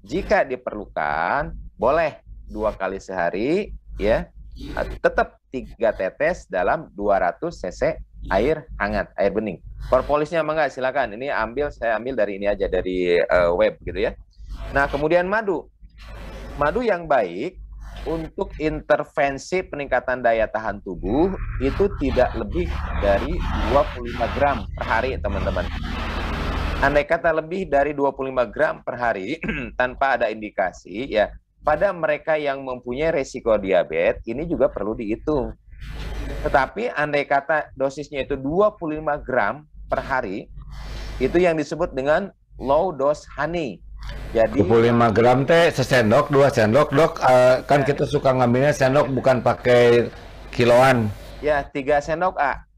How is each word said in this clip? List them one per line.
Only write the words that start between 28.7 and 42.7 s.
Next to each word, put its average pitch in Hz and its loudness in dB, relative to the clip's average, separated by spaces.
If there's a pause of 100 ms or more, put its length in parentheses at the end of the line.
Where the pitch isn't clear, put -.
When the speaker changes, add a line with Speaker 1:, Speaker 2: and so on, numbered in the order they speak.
Speaker 1:
per 123 -8
hari 113 -2 (160)
<clears throat> 123 -8
tanpa 127 0
ada 117 2
indikasi 101 -6
ya, 101 2 (300)
pada 156 2
mereka 156 -2
yang 139 -2
mempunyai 131 -4
resiko 127 0
diabetes 90 2
ini 123 -6
juga 160 0
perlu 101 -6
dihitung. 117 -4 (920)
Tetapi 147 0
andai 147 0
kata 147 0
dosisnya 135 -4
itu 143 -2
dua 170 0
puluh 156 -6
lima 151 -4
gram 123 -2 (220)
per 127 -2
hari, 123 -4 (680)
itu 135 2
yang 175 4
disebut 156 -4
dengan 151 2 (320)
low 151 2